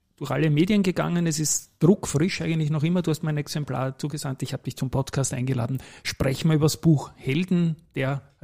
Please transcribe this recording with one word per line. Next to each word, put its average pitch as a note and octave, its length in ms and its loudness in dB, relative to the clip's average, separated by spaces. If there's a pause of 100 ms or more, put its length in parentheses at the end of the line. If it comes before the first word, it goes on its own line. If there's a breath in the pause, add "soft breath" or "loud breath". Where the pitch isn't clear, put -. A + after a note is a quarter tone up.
(180)
durch C3+ 140 -6
alle D3 180 2
Medien F3+ 340 4
gegangen, E3+ 440 0
es D#3 120 -2
ist - 400 -4
druckfrisch E3+ 640 2
eigentlich D#3+ 300 0
noch D3+ 120 0
immer. F3 180 2
Du E3 80 -2
hast D#3 140 -2
mir D#3+ 60 -2
ein D3+ 80 -2
Exemplar C3+ 600 -4
zugesandt, C#3+ 460 -6
ich - 80 -6
hab - 140 -8
dich B2+ 100 -6
zum C3+ 140 -4
Podcast C3+ 440 -2
eingeladen. C3 440 -2 (260 loud breath)
Sprechen C3+ 460 0
wir D#3 60 4
über C#3 100 4
das B2 120 2
Buch D#3+ 380 4
Helden E3+ 640 0 (180)
der C3+ 260 -2 (220)